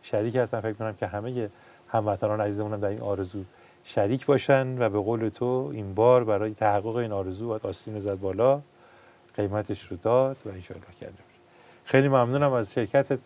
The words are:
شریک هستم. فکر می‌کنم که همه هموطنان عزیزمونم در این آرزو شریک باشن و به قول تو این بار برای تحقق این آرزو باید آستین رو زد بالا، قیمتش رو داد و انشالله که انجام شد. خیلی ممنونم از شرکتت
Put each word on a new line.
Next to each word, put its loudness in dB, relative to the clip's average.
شریک -2
هستم. 0
فکر -4
می‌کنم -6
که -6
همه -6
هموطنان 0
عزیزمونم -2
در -2
این -4
آرزو -4
شریک 0
باشن 2
و 2
به 0
قول 0
تو -2
این -8
بار 6
برای 0
تحقق 0
این -2
آرزو -4
باید -4
آستین -8
رو -6
زد -4
بالا، 2
قیمتش -4
رو -10
داد 2
و -8
انشالله -14
که -14
انجام -18
شد. -20
خیلی 4
ممنونم 4
از -2
شرکتت 0